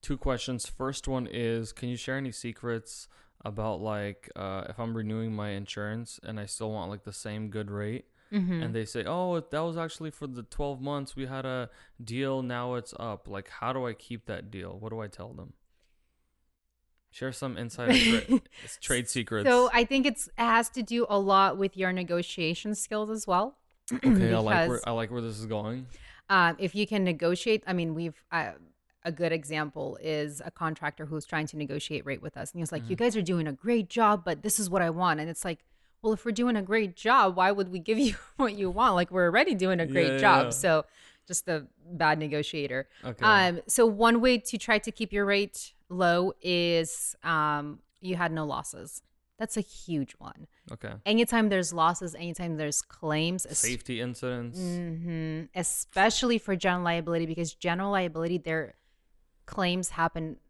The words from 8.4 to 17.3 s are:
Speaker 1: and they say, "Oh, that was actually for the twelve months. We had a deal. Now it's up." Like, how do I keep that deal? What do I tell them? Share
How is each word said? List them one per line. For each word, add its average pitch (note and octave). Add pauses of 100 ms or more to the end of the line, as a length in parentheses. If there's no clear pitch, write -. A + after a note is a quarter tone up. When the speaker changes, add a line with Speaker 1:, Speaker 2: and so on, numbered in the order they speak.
Speaker 1:
and A2+
they A2+
say, A#2
"Oh, F3+
that D#3
was E3
actually D#3+
for -
the B2
twelve C#3
months. C#3
We C3
had C3+
a B2+ (340)
deal. C3
Now B2
it's A#2
up." A2
Like, G2
how A#2+
do B2+
I A#2
keep -
that F#2+
deal? F#2
What G#2+
do A2
I G#2+
tell G2+
them? - (1600)
Share C3